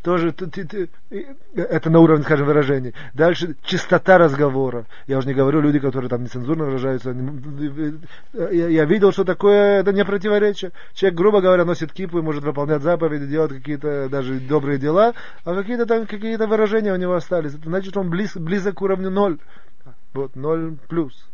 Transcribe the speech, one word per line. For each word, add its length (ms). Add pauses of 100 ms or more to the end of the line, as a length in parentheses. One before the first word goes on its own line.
Тоже 300
т-, 140
т-, 180
т-, 240 (220)
и, 160 (280)
это 340
на 100
уровне, 260
скажем, 200
выражений. 480 (200)
Дальше 500
чистота 540
разговора. 680 (240)
Я 100
уже 120
не 40
говорю, 280
люди, 180
которые 300
там 140
нецензурно 420
выражаются. 460
Они, 100
м, 800 (320)
э, 180
я, 160
я 160
видел, 300
что 100
такое, 560
это 140
не 100
противоречие. 680 (200)
Человек, 240
грубо 220
говоря, 240
носит 300
кипу 260
и 20
может 220
выполнять 380
заповеди, 460
делать 260
какие-то 560
даже 320
добрые 360
дела, 360 (320)
а 100
какие-то 300
там, 200
какие-то 420
выражения 440
у 60
него 160
остались. 400
Это 160
значит, 260
он 140
близ-, 280
близок 380
к 60
уровню 280
ноль. 280 (760)
Вот, 240
ноль 400 (100)
плюс. 460